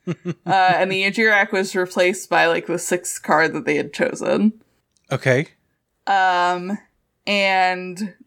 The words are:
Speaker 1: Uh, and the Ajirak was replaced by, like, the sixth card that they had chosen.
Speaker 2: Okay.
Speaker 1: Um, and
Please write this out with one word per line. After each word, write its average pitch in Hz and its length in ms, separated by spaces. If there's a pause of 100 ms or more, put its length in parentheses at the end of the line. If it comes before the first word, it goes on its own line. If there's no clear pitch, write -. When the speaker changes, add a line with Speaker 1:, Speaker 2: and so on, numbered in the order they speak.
(440)
Speaker 1:
Uh, 185 300
and 180 160
the 190 140
Ajirak 208 480
was 190 240
replaced 180 520
by, 165 180
like, 165 200
the 170 100
sixth - 460
card 156 300
that 156 120
they 151 120
had 147 160
chosen. - 600 (600)
Speaker 2:
Okay. 135 340 (640)
Speaker 1:
Um, 180 680 (480)
and 185 880 (120)